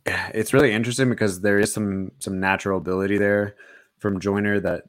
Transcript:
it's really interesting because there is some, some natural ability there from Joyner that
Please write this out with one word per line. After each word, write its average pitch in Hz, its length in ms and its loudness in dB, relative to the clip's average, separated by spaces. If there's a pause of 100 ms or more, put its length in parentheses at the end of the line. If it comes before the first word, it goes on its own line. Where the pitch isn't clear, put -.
it's 95 460 -4
really 135 200 6
interesting 120 360 0
because 104 320 -2
there 101 180 2
is 107 140 2
some, 95 460 -4
some 95 220 -6
natural 95 380 0
ability 95 400 0
there 101 360 2 (440)
from 101 200 -2
Joyner 101 420 0
that 90 280 -4